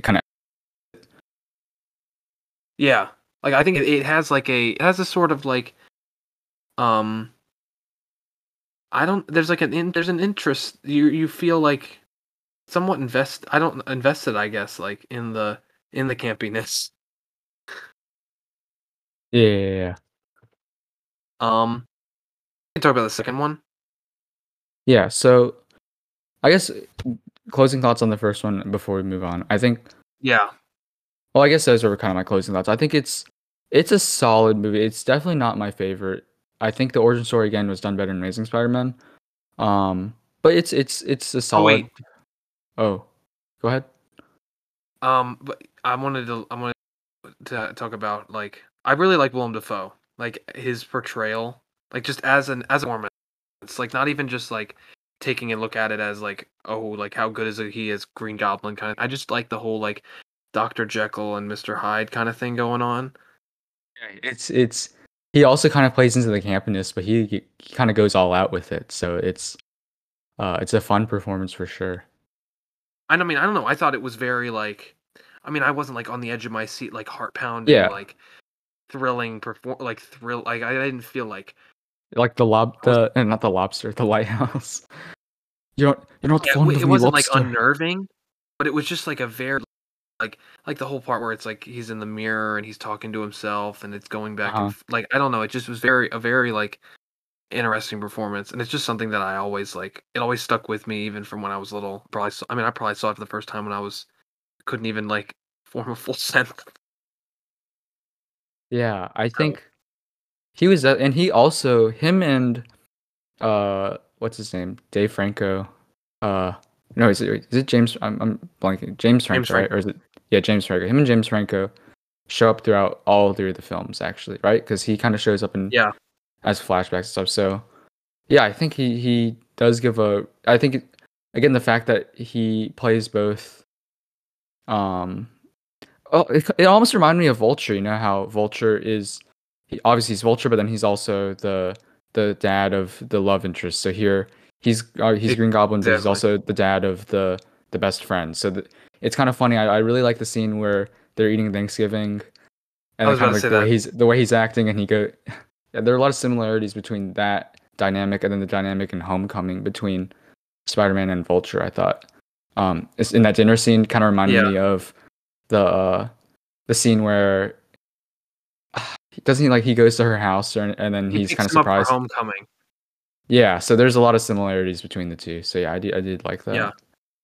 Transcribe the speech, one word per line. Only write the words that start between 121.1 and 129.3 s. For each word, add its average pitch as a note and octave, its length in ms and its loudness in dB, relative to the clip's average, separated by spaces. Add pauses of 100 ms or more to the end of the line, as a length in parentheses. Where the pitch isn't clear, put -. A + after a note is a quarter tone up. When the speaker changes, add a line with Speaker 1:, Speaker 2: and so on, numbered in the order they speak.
Speaker 1:
Franco G2+ 420 -2 (580)
show A2+ 220 4
up A2 140 0
throughout G2+ 420 2
all G2+ 280 6
three F#2+ 160 -2
of F2 60 -6
the F#2 60 -14
films, G2 380 -10
actually, - 420 -8
right? G#2 240 4
'Cause G2+ 160 -4
he A2 140 -2
kinda G#2+ 220 0
shows G#2 240 0
up G2+ 120 -4
in G2 160 -4
Speaker 2:
Yeah. G#2+ 220 2 (500)
Speaker 1:
as - 180 0
flashbacks F2+ 340 0
and F#2 120 -4
stuff. G2 220 -6
So, G2 340 0 (680)
yeah, C#3 160 6
I G#2 80 0
think D#3 220 -4
he, B2 240 0
he A#2 380 2 (200)